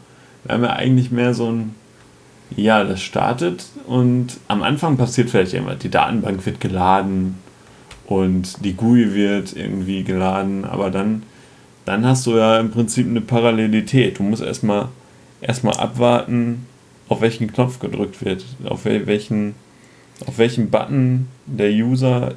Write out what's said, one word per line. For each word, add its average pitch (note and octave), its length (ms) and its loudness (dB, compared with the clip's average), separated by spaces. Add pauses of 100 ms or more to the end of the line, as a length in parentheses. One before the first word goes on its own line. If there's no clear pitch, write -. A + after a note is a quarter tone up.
(460)
Wir - 100 -4
haben A#2 80 2
ja A#2+ 100 0
eigentlich B2+ 380 2
mehr B2 220 2
so A#2 180 -2
ein, A2 240 -4 (800)
ja, G#2+ 300 4
das F#2+ 160 -4
startet C3+ 640 -2 (220)
und B2 500 2 (100)
am G2+ 160 0
Anfang D3 320 0
passiert B2+ 360 0
vielleicht F#2 220 2
irgendwas. F#2 260 -6
Die F#2+ 100 -8
Datenbank G2 560 0
wird - 160 -6
geladen F#2 800 0 (680)
und F#2 580 -2
die G2 100 -2
gui A2+ 420 4
wird G2+ 420 0
irgendwie F#2+ 460 -4
geladen, F#2+ 600 -2
aber F#2+ 280 -4
dann, G#2+ 320 -2 (640)
dann G2+ 200 0
hast B2+ 200 2
du A#2 120 2
ja A2 220 6
im A2+ 120 0
Prinzip A#2 360 0
eine A#2 140 0
Parallelität. A2 1000 2
Du G2 40 -2
musst G#2+ 200 0
erstmal, G#2 440 -2 (540)
erstmal - 340 0
abwarten, A#2+ 920 0 (440)
auf G#2 120 0
welchen A2+ 300 0
Knopf B2+ 280 0
gedrückt - 460 -6
wird, F#2+ 180 -2 (200)
auf - 220 -6
wel-, G#2+ 220 0
welchen, G#2 460 -2 (720)
auf - 120 -8
welchen A#2 340 2
Button B2+ 560 0 (200)
der G#2 240 0
User B2+ 640 2